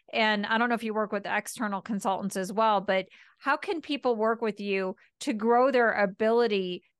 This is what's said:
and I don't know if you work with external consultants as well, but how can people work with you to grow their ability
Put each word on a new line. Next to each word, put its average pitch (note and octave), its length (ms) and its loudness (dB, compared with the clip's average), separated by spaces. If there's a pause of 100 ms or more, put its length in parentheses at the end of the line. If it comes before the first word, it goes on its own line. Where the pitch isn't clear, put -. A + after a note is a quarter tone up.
(120)
and G#3+ 340 0
I A3+ 140 0
don't A#3+ 100 2
know A#3 60 2
if A3+ 80 -2
you A3 100 -4
work G#3+ 180 -2
with G3+ 140 -4
external G#3 560 -4
consultants G3+ 560 -2
as F#3+ 160 -4
well, G#3+ 260 4
but F#3+ 280 0 (320)
how C#4+ 180 0
can F4 240 -6
people B3+ 340 -2
work A3 240 0
with G#3 200 -4
you F#3+ 360 -2 (260)
to C4 120 -4
grow A#3 380 4
their A#3+ 220 4
ability G3+ 920 0 (160)